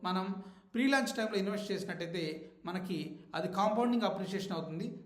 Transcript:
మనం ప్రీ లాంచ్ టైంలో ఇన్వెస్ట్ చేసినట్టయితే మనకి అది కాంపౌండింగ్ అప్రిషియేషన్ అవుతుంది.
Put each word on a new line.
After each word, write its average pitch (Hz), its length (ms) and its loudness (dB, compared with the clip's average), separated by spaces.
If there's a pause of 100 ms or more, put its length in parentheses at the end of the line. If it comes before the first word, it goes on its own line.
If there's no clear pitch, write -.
మనం 185 220 2 (440)
ప్రీ 240 180 4
లాంచ్ 269 280 4
టైంలో 220 220 0
ఇన్వెస్ట్ 190 340 0
చేసినట్టయితే 170 520 -2 (420)
మనకి 180 320 -2 (360)
అది 165 200 -2
కాంపౌండింగ్ 214 560 4
అప్రిషియేషన్ 190 460 -4
అవుతుంది. 160 320 -4 (180)